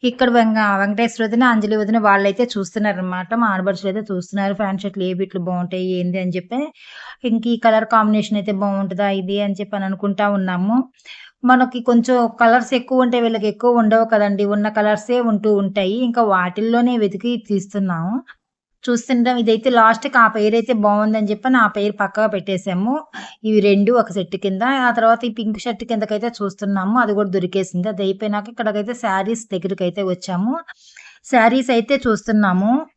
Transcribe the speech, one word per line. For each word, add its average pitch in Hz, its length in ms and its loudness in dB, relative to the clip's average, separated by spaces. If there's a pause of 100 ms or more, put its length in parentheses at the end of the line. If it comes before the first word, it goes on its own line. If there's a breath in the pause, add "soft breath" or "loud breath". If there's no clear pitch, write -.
ఇక్కడ 247 280 2
వెంక-, 220 460 2
వెంకటేశ్వర 214 480 -2
వదిన, 233 200 2
అంజలి 220 320 2
వదిన 214 220 0
వాళ్ళైతే 202 460 2
చూస్తున్నారనమాట. 185 920 -4
మా 233 140 2
ఆడపడుచులు 190 420 -2
అయితే 208 140 -4
చూస్తున్నారు 196 500 -4
ప్యాంట్ 196 280 -4
షర్ట్లు 196 220 -6
ఏ 185 100 -2
బిట్లు 190 300 -6
బాగుంటాయి 180 480 -4
ఏంది 180 280 -2
అని 180 140 -4
చెప్పి, 185 260 -6 (640 loud breath)
ఇంక 226 220 0
ఈ 233 120 0
కలర్ 220 300 2
కాంబినేషన్ 214 520 2
అయితే 202 140 -4
బాగుంటుందా 196 580 -2
ఇది 196 280 -4
అని 202 180 -2
చెప్పి 202 180 -8
అని 196 120 -4
అనుకుంటా 202 420 -2
ఉన్నాము. 190 460 0 (680 loud breath)
మనకి 247 380 2
కొంచెం 240 340 4 (200)
కలర్స్ 233 380 4
ఎక్కువ 254 300 0
ఉంటే 240 160 0
వీళ్ళకి 226 280 0
ఎక్కువ 240 340 2
ఉండవు 220 240 4
కదండి, 208 400 2
ఉన్న 208 220 0
కలర్సే 214 520 0
ఉంటూ 214 360 0
ఉంటాయి. 196 440 0
ఇంకా 240 260 0
వాటిల్లోనే 214 720 0
వెతికి 208 340 -2 (120)
తీస్తున్నాము. 190 680 -4 (680 loud breath)
చూస్తుంటాం. 240 520 0
ఇదైతే 226 340 2
లాస్ట్‌కి 233 480 4
ఆ 226 100 8
పెయిర్ 214 260 2
అయితే 233 240 2
బాగుందని 208 500 2
చెప్పి 214 280 -4
ఆ 226 100 6
పెయిర్ 208 300 -2
పక్కగా 208 320 0
పెట్టేసాము. 190 640 -2 (520 loud breath)
ఇవి 214 160 4
రెండు 202 320 4
ఒక 226 200 2
సెట్ 180 240 -6
కింద. 190 260 -4 (180)
ఆ 247 100 2
తర్వాత 233 340 2
ఈ 240 80 -4
పింక్ 220 280 -6
షర్ట్ 233 240 -6
కిందకైతే 214 480 -4
చూస్తున్నాము, 196 680 -4
అది 214 160 2
కూడా 196 160 0
దొరికేసింది. 180 580 -2
అది 202 140 -6
అయిపోయినాక 208 460 -4
ఇక్కడికైతే 214 460 -4
శారీస్ 214 560 -4
దగ్గరికి 185 340 -4
అయితే 180 200 -2
వచ్చాము. 185 500 -2 (720 loud breath)
శారీస్ 240 440 2
అయితే 233 260 2
చూస్తున్నాము. 208 760 0 (240)